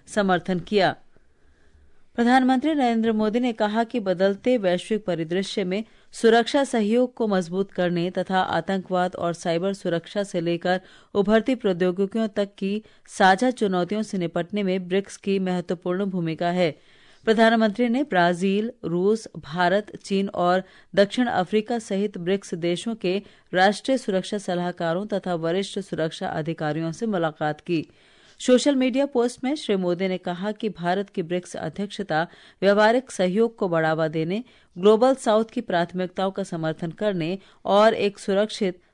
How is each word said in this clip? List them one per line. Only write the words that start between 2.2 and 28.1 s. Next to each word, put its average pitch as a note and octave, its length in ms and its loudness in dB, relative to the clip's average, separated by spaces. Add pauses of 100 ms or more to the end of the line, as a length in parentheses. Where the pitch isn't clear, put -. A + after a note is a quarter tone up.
नरेंद्र A#3 380 0
मोदी G#3+ 280 0
ने B3 120 -2
कहा A3 320 0
कि A#3 160 -4
बदलते G3 580 0
वैश्विक F#3+ 460 -2
परिदृश्य F3 600 -4
में F#3 180 -4 (320)
सुरक्षा A#3 500 4
सहयोग A#3+ 500 0
को A#3 120 -2
मजबूत F#3+ 460 -2
करने F3 380 0
तथा F#3 300 0
आतंकवाद F#3 760 -2
और E3+ 160 -2
साइबर E3+ 400 -2
सुरक्षा F3+ 500 -4
से F#3+ 180 -4
लेकर E3+ 400 -2 (340)
उभरती G#3+ 400 2
प्रौद्योगिकियों G3 760 0
तक G3+ 300 -4
की G3+ 240 -4 (260)
साझा G3 440 4
चुनौतियों G3 500 0
से G#3 160 -6
निपटने E3+ 440 -4
में F#3 260 -2
ब्रिक्स G3 300 -2
की G3 220 -2
महत्वपूर्ण F3+ 640 -2
भूमिका F3 460 -2
है। F3+ 180 2 (560)
प्रधानमंत्री A3+ 600 4
ने B3+ 160 0
ब्राजील, F#3+ 680 2 (120)
रूस, F#3 440 0 (100)
भारत, F3 580 0
चीन G3 320 -2
और F3+ 340 2 (320)
दक्षिण G3+ 320 2
अफ्रीका G#3+ 540 0
सहित G3+ 380 -4
ब्रिक्स F#3+ 380 -4
देशों E3+ 400 -2
के F#3 240 -2 (320)
राष्ट्रीय G3+ 460 2
सुरक्षा F#3+ 420 -4
सलाहकारों F3 680 -4
तथा F#3 280 -4
वरिष्ठ E3+ 440 -2
सुरक्षा E3 480 -6
अधिकारियों D#3+ 640 -4
से A#3 140 -6
मुलाकात D#3+ 540 -2
की। E3+ 260 -4 (540)